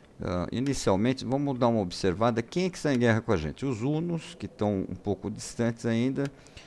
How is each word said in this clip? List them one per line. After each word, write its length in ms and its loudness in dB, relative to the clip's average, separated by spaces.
ah, 300 -2
inicialmente, 720 2
vamos 340 0
dar 100 4
uma 120 4
observada. 600 2
Quem 220 -2
é 60 0
que 60 -8
está 160 0
em 60 2
guerra 220 6
com 120 0
a 40 6
gente? 280 -4
Os 180 -2
hunos, 540 -4
que 100 -8
estão 420 0
um 80 -8
pouco 340 -4
distantes 560 -4
ainda, 380 0